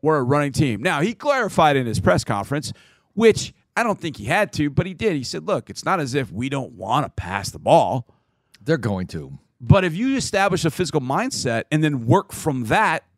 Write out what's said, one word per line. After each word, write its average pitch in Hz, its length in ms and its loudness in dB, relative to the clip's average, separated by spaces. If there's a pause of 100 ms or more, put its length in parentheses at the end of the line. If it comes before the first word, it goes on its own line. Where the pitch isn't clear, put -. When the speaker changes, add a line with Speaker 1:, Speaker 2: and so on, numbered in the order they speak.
Speaker 1:
We're 156 160 4
a 135 40 2
running 143 300 0
team." 113 300 0
Now, 165 180 0
he 220 140 0
clarified 202 600 2
in 127 100 0
his 113 120 -2
press 175 240 4
conference, 117 500 -4 (420)
which 220 380 4 (240)
I 226 60 0
don't 226 180 0
think 160 180 -8
he 104 80 -10
had 196 280 0
to, 147 160 0
but 175 160 0
he 190 80 -10
did. 202 220 0
He 131 80 -4
said, 160 220 -8
"Look, 175 240 -4
it's - 140 -14
not 180 160 0
as 127 140 -4
if 117 160 -2
we 113 180 -6
don't 135 240 -6
wanna 113 360 -2
pass 98 420 -6
the - 80 -16
ball." 120 480 2 (560)
Speaker 2:
They're 147 160 0
going 98 300 -2
to. 69 300 -12 (220)
Speaker 1:
But 185 240 6
if 170 120 -2
you 262 200 0
establish 190 480 0
a 160 60 2
physical 160 300 -2
mindset 131 720 -4
and 156 100 2
then 139 240 -2
work 165 260 2
from 131 340 -6
that. 165 380 0 (140)